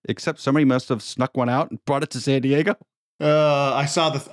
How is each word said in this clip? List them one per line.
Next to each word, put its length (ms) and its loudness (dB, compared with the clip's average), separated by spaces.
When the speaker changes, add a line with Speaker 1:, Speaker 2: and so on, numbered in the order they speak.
Speaker 1:
except 320 -6
somebody 260 2
must 240 2
have 120 -2
snuck 340 -6
one 140 0
out 220 -2
and 140 -14
brought 180 0
it 80 -8
to 80 -8
San 240 0
Diego. 320 2
Speaker 2:
Uh, 540 2
I 100 2
saw 240 0
the, 240 -6